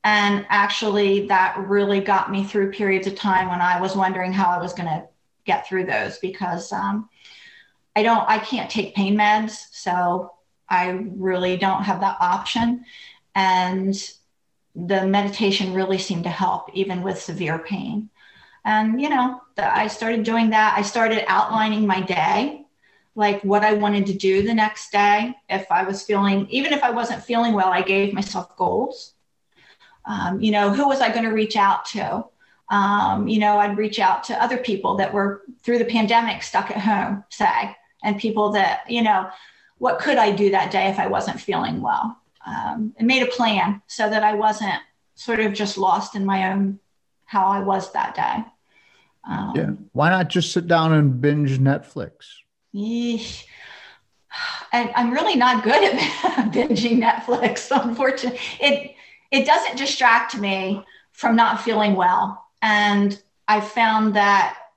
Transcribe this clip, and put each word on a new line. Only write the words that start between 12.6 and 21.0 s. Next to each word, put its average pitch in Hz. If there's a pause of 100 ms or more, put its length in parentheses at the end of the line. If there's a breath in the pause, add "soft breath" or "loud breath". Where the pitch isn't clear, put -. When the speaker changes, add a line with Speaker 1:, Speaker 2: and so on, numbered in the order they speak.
Speaker 1:
And 190 (800)
the 185
meditation 196
really 190
seemed 170
to 175
help, 180
even 190
with 190
severe 165
pain. 208 (540 soft breath)
And, 220
you 294
know, 262 (160)
the, 175
I 214
started 226
doing 226
that. 214
I 202
started 220